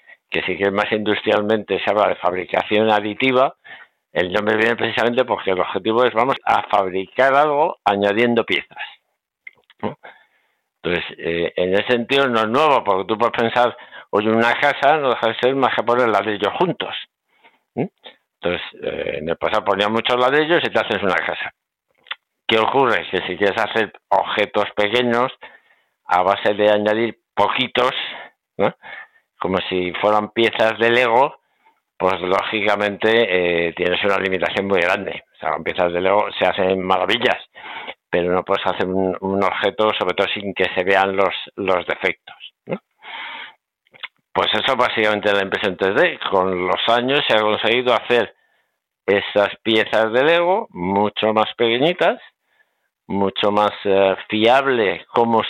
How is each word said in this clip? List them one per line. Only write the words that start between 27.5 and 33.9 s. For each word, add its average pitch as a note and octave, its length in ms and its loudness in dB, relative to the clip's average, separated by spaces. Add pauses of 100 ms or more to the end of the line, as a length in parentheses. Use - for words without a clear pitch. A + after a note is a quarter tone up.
¿no? G2 180 0 (640)
Como F#2 160 -2 (140)
si F2+ 200 -2 (120)
fueran G#2 300 2
piezas A2 460 0
de A2+ 120 2
Lego, B2 500 2 (560)
pues F#2 240 0
lógicamente, G2 1500 0
eh, E2 60 -6
tienes F2+ 300 -2